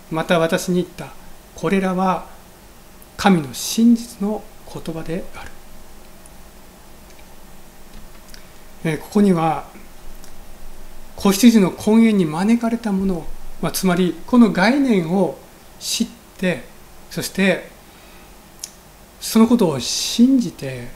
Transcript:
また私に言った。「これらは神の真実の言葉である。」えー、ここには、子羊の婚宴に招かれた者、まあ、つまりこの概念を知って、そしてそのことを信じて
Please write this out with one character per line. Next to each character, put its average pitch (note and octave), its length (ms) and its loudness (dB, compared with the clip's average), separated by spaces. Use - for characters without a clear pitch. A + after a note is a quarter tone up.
ま D#3+ 140 -2
た F3+ 140 2
私 E3 300 0
に F3+ 60 2
言 F3 100 2
っ - 20 -14
た。 - 280 -14
「こ - 160 -4
れ G3 100 2
ら F#3 140 -2
は F3+ 320 -2
神 F#3+ 240 4
の B2+ 140 -8
真 A#3 400 4
実 - 260 -6
の G#3 220 -4
言 D3+ 160 -12
葉 D#3+ 100 -8
で D#3+ 220 -6
あ - 80 -14
る。」 - 60 -14
え D#3 100 -2
ー、 - 20 -6
こ - 140 -14
こ G#3 100 6
に G3 100 6
は、 D#3+ 360 0
子 G3 160 2
羊 A3+ 280 6
の F3 100 4
婚 A3 300 2
宴 A3+ 140 6
に F#3 120 2
招 G3 340 2
か A#3 80 0
れ A#3 80 -2
た A3+ 160 -4
者、 F#3+ 320 -2
ま E3+ 60 -2
あ、 D#3 40 -6
つ - 140 -2
ま F3+ 80 4
り F3 220 0
こ B3 120 4
の A3 140 8
概 G#3 280 2
念 G3 320 2
を F3+ 260 0
知 - 260 -4
っ - 40 -12
て、 F3 280 -4
そ D#3+ 120 -8
し - 80 -6
て F#3 420 0
そ - 160 0
の A3+ 80 8
こ A#3+ 100 4
と F3+ 140 2
を C3+ 100 -4
信 - 580 2
じ F#3 140 -2
て B2+ 440 -10